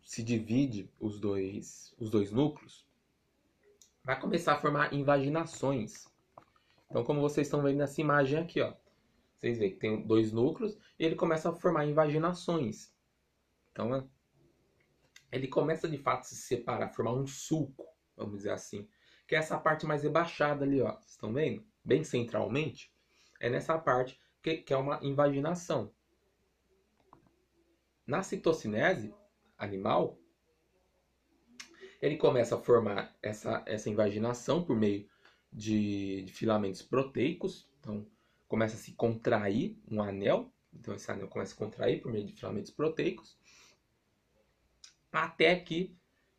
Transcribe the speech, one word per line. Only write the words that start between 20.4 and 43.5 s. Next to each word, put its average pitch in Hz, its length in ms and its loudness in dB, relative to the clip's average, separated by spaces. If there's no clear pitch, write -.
ali, 139 160 2
ó, 113 120 2
vocês - 180 -18
estão 110 240 -8
vendo? 135 280 -2
Bem 143 180 4
centralmente, 117 880 -2
é 120 100 0
nessa 147 260 0
parte 127 420 0
que, 160 180 -2
que - 140 -4
é 135 60 4
uma 143 240 -2
invaginação. 143 880 0
Na 165 160 -2
citocinese 151 920 0
animal, 175 640 0
ele 151 160 0
começa 131 360 4
a 104 60 -4
formar 107 600 2
essa, 110 420 -4
essa 107 240 -6
invaginação 110 760 0
por 123 140 0
meio 101 320 0
de, 104 720 -2
de 95 120 -14
filamentos 107 480 0
proteicos. 135 840 -2
Então, 104 260 -8
começa 110 300 0
a - 20 -14
se - 140 -18
contrair 113 840 0
um 107 120 -2
anel. 104 500 0
Então, 113 240 -12
esse - 160 -10
anel 101 180 -8
começa 107 260 -8
a - 20 -20
contrair 110 460 -2
por 117 100 -6
meio 104 140 -4
de - 80 -16
filamentos 104 360 -8
proteicos, - 680 -4